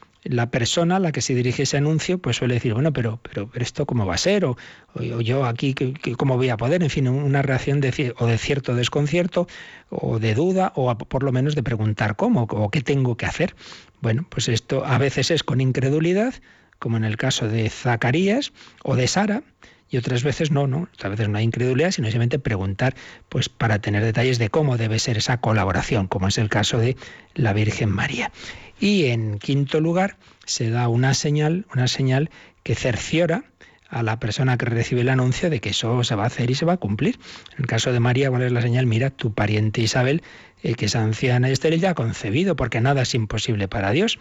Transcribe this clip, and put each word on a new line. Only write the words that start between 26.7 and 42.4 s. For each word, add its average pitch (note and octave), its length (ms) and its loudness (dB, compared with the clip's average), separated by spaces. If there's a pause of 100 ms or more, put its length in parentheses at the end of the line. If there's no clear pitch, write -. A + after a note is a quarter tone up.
de B2 160 2 (400)
la A2+ 180 2
Virgen G#2+ 360 2
María. A#2+ 420 -2 (480)
Y G3+ 280 4
en A2+ 300 0
quinto C#3+ 440 0
lugar, F3 360 2 (280)
se A2+ 260 -2
da A#2+ 160 2
una B2 260 2
señal, D3+ 580 0
una B2+ 160 0
señal C3+ 440 0 (320)
que - 100 -2
cerciora D#3+ 720 0 (460)
a - 120 -6
la A2+ 180 -2
persona B2+ 380 0
que - 80 -2
recibe A#2 360 0
el B2 80 2
anuncio C3 400 2
de C#3+ 100 0
que G#2 100 -6
eso A#2+ 340 0
se A#2 120 -2
va G2+ 80 0
a A2+ 40 0
hacer A#2+ 220 -2
y C3 60 0
se D3+ 100 -2
va E3+ 80 4
a F#3 40 0
cumplir. F#3 420 -2 (320)
En - 120 -6
el B2+ 40 -4
caso A#2 240 0
de B2 80 2
María, B2+ 300 2
¿cuál B2+ 140 0
es B2 100 0
la A#2+ 80 0
señal? A#2+ 260 2
"Mira, A2+ 220 2
tu A#2 240 -4
pariente G#2+ 480 0
Isabel, B2+ 420 2 (400)
eh, A#2+ 120 0
que - 100 -4
es G2+ 100 0
anciana A#2+ 540 2
y - 20 2
estéril, D#3+ 300 2
ya F#3+ 80 4
ha F3+ 40 0
concebido, C3 600 0